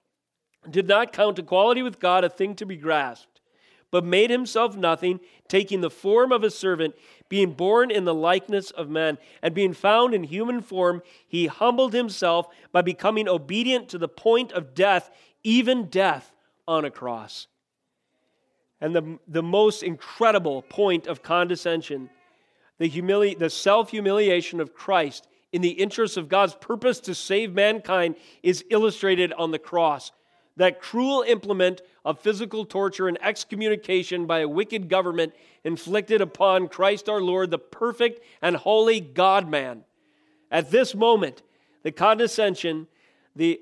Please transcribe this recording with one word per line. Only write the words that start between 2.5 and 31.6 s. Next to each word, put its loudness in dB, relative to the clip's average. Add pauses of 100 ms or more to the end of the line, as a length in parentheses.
to -10
be -10
grasped, -4 (500)
but 2
made 4
himself -2
nothing, 0 (280)
taking 0
the -2
form 2
of 2
a 0
servant, -2 (340)
being 0
born 2
in -2
the 0
likeness 0
of -10
men, -2 (260)
and -2
being 0
found 2
in -2
human -6
form, -2 (240)
he -2
humbled 0
himself -2 (240)
by 4
becoming -2
obedient -2
to -12
the -4
point 0
of -8
death, 2 (340)
even 2
death 0 (340)
on 0
a -6
cross. -12 (1300)
And -4
the, -4 (100)
the -4
most 2
incredible 0
point 0
of -8
condescension, -4 (680)
the -2
humili-, 0
the -2
self-humiliation 0
of -8
Christ -2 (240)
in -4
the 0
interest -4
of -8
God's 2
purpose -4
to -10
save -4
mankind, 0 (260)
is 0
illustrated 0
on -4
the -4
cross. -2 (440)
That 2
cruel -2
implement 0 (220)